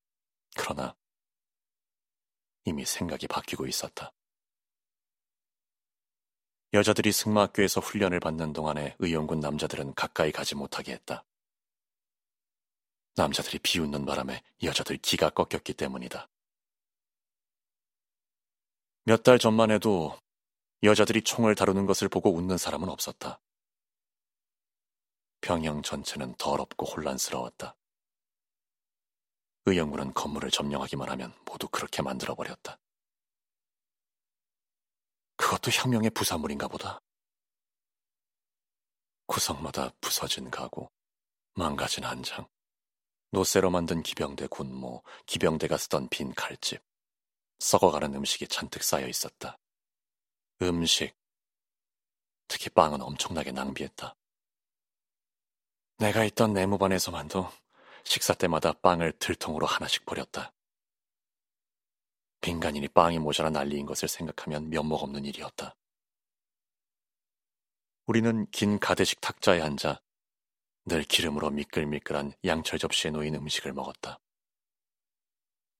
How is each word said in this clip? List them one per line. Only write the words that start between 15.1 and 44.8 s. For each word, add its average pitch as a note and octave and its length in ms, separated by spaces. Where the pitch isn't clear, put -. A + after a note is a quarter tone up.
꺾였기 - 420
때문이다. B1+ 560
몇 A2 180
달 B2+ 160
전만 A2+ 320
해도 G2+ 480
여자들이 G#2+ 420
총을 A2 320
다루는 G2 300
것을 G2 220
보고 F#2+ 260
웃는 F2+ 240
사람은 D#2 300
없었다. - 540
병영 D#2+ 400
전체는 C#2 540
더럽고 C#2+ 500
혼란스러웠다. C2+ 920
의용군은 D2 480
건물을 D2 380
점령하기만 C#2+ 580
하면 B1+ 240
모두 - 220
그렇게 - 340
만들어버렸다. - 800
그것도 - 360
혁명의 A2+ 400
부산물인가 D2 560
보다. C2+ 340
구석마다 C#2+ 640
부서진 - 480
가구, - 400
망가진 D2 500
안장, - 420
노쇠로 F#2+ 380
만든 E2+ 320
기병대 C#2+ 460
군모, B1+ 560